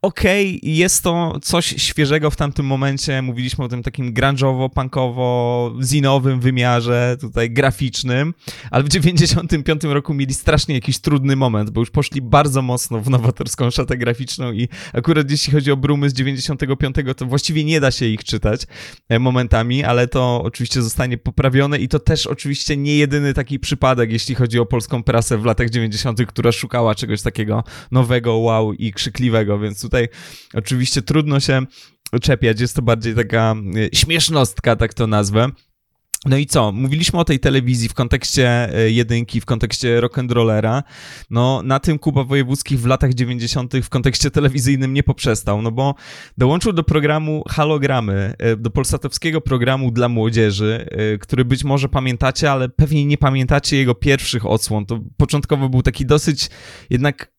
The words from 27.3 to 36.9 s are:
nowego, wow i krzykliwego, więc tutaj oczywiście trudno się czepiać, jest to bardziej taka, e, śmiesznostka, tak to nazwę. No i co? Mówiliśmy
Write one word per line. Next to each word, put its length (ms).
nowego, 460
wow 360
i 200
krzykliwego, 680
więc 220
tutaj 260
oczywiście 480
trudno 380
się 220
czepiać, 400
jest 140
to 60
bardziej 340
taka, 400
e, 20
śmiesznostka, 800
tak 180
to 140
nazwę. 420
No 120
i 80
co? 260
Mówiliśmy 480